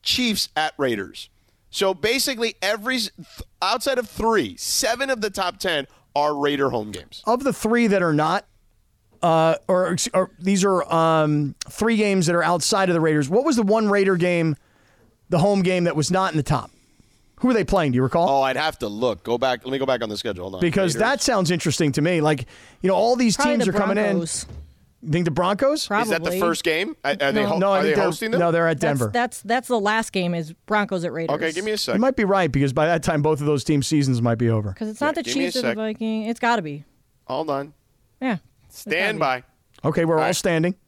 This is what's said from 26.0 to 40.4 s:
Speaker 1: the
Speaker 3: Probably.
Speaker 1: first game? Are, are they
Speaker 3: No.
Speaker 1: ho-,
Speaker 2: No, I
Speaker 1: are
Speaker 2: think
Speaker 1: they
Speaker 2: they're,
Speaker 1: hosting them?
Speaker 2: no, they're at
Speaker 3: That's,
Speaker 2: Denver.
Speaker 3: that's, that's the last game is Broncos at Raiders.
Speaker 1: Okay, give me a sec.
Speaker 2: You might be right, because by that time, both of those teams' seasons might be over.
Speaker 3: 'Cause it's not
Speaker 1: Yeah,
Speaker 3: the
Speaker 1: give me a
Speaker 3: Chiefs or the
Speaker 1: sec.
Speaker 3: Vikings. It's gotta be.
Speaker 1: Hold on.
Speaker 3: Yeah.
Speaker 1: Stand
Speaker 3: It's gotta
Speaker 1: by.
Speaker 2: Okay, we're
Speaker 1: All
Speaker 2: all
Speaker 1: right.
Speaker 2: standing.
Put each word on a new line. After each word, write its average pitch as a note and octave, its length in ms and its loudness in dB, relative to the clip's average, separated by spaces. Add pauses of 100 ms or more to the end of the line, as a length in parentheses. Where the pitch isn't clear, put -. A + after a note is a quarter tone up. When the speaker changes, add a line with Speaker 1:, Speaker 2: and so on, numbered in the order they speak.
Speaker 1:
the G#3 80 0
Speaker 3:
Probably. E3 240 -2
Speaker 1:
first E3+ 240 0
game? F3 400 -2
Are, C#3 80 0
are C#3 200 0
they G#3+ 120 0
Speaker 3:
No. - 60 0
Speaker 1:
ho-, E3 100 0
Speaker 2:
No, G3 120 2
I F#3+ 60 4
Speaker 1:
are F#3 60 2
Speaker 2:
think D#3 100 2
Speaker 1:
they - 60 2
Speaker 2:
they're, - 60 2
Speaker 1:
hosting G3 260 -2
them? F3+ 80 0
Speaker 2:
no, E3+ 120 2
they're E3 160 2
at D#3+ 120 0
Speaker 3:
That's, D3 200 0
Speaker 2:
Denver. A2 140 -2
Speaker 3:
that's, A#3+ 300 -2
that's A#3+ 240 -2
the B3 120 0
last G#3+ 340 0
game F3 200 -2
is E3 200 -6 (120)
Broncos G3+ 400 -2
at E3 80 -4
Raiders. D#3+ 220 -2
Speaker 1:
Okay, D#3+ 160 -2
give F3 120 -6
me G#3+ 100 -2
a G#3 40 -4
sec. B2 160 -4
Speaker 2:
You G#3 80 2
might C4 140 2
be A3+ 100 0
right, F#3 260 2
because C#3 220 0
by D#3 140 2
that E3 160 0
time, D#3 180 0
both D3+ 180 2
of D3 60 -2
those D3 180 2
teams' D3 220 2
seasons C3+ 340 2
might A#2 200 0
be A#2+ 100 2
over. G#2 240 0
Speaker 3:
'Cause G#3+ 140 -8
it's A3 120 -10
not D4 160 0
Speaker 1:
Yeah, E4+ 60 -4
Speaker 3:
the - 20 -8
Speaker 1:
give A#3 120 -6
me C4+ 80 0
a - 20 0
Speaker 3:
Chiefs C4 120 -4
or B3 40 -2
the B3 60 -2
Speaker 1:
sec. A#3 100 -2
Speaker 3:
Vikings. A3 540 -4
It's A#3 80 -6
gotta A#3 240 0
be. D3 200 -10 (420)
Speaker 1:
Hold D3 260 -4
on. C#3 220 -4 (460)
Speaker 3:
Yeah. B3 180 -2 (320)
Speaker 1:
Stand G3 480 -4
Speaker 3:
It's - 20 -8
gotta C3 240 -2 (400)
Speaker 1:
by. - 40 0
Speaker 2:
Okay, E3 180 0
we're D#3+ 100 2
Speaker 1:
All D#3 60 4
Speaker 2:
all D#3+ 80 2
Speaker 1:
right. F3+ 60 0
Speaker 2:
standing. F3 380 0 (140)